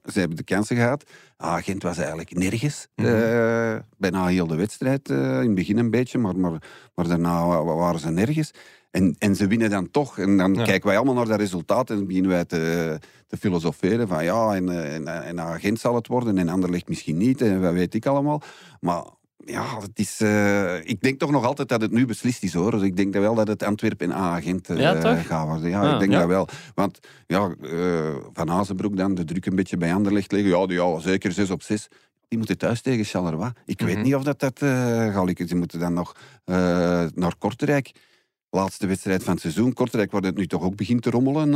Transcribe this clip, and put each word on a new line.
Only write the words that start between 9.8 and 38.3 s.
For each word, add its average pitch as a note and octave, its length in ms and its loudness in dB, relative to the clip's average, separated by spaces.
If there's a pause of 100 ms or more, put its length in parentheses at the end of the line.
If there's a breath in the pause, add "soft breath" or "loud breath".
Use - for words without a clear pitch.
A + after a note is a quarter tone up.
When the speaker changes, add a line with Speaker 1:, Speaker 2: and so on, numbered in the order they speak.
Speaker 1:
toch, C#3+ 280 -2
en G2 180 4
dan F#2 160 4
Speaker 2:
Ja. F#2+ 100 2
Speaker 1:
kijken G2 240 2
wij G2 100 4
allemaal B2+ 180 2
naar A#2+ 120 2
dat G#2+ 120 2
resultaat G2+ 500 0
en G2+ 180 -2
beginnen F#2 240 2
wij F2 140 2
te, E2 540 -2 (280 loud breath)
te - 100 -10
filosoferen F#2 720 0
van D#2+ 160 -2
ja, G#2+ 320 0
en, F2+ 140 0
eh, D#2+ 260 -4
en, E2 420 -8
en E2 220 -6
Gent G#2 200 -2
zal A#2+ 160 0
het A#2 120 -4
worden A#2+ 300 0
en F2 120 2
Anderlecht F2+ 400 -2
misschien D#2+ 280 -6
niet, B2+ 240 2
en G2 200 2
wat F2 120 2
weet F2+ 200 0
ik A2 120 -2
allemaal. C#3+ 360 0 (380 loud breath)
Maar F3 240 -2 (420)
ja, - 340 -8
het G2+ 200 -8
is, - 220 -4
eh, G2+ 540 4 (120)
ik A2+ 140 -6
denk C3+ 180 0
toch D3 120 0
nog C3+ 140 4
altijd C3+ 240 -2
dat A#2 120 0
het A2 100 0
nu A#2+ 140 4
beslist A#2+ 380 -2
is, F#2 100 -4
hoor. F2 180 0
Dus G#2+ 100 0
ik F#2+ 160 0
denk G2 160 0
dat G2+ 80 0
wel G#2+ 140 2
dat A2 120 2
het G#2 160 -2
Antwerpen G#2 480 -2
en C#2 60 -4
Agent, F2 520 -4
eh, F2 80 -2
Speaker 3:
Ja, D#3+ 220 2
toch? E3 280 0
Speaker 1:
gaat A2 200 -2
worden. D#2+ 220 -4
Ja, G2+ 140 0
Speaker 3:
Ja. G2 100 4
Speaker 1:
ik B2 60 0
denk G2 120 2
Speaker 2:
Ja. F#2+ 80 4
Speaker 1:
dat E2+ 80 2
wel. F#2 200 2 (280 loud breath)
Want F#2+ 240 -2 (280 loud breath)
ja, F#2 340 0
eh, E2 540 -2 (180)
Van D#2+ 180 -2
Azenbroek G2 460 0
dan, F#2+ 180 0
de F2 100 -4
druk E2 200 -6
een F#2+ 100 0
beetje F#2 220 0
bij E2+ 160 0
Anderlecht G2 380 0
leggen. G2 200 2
Ja, F2+ 140 4
die, F#2 120 0
ja, F2 220 2
zeker F#2+ 320 0
zes F#2 180 0
op F#2 120 -4
zes. - 260 -4 (400 soft breath)
Die A#2 100 -4
moeten G#2+ 200 -2
thuis A#2 240 -2
tegen A#2+ 240 0
Charleroi. F2+ 460 -2 (140 soft breath)
Ik - 160 -6
weet F#2 140 0
Speaker 2:
Mhm. G#2 80 -2
Speaker 1:
niet C3+ 120 2
of C3+ 80 -2
dat, C#3 160 -2
dat, C3+ 220 -4
eh, C#3+ 80 2 (440)
gaat F#2+ 120 2
lukken. F2+ 220 0
Ze F2 80 -2
moeten F2 240 -2
dan F2 140 0
nog, F2 220 -4 (300 loud breath)
eh, F2+ 100 -2 (600)
naar F2 220 -2
Kortrijk. C#3 540 -2 (580 soft breath)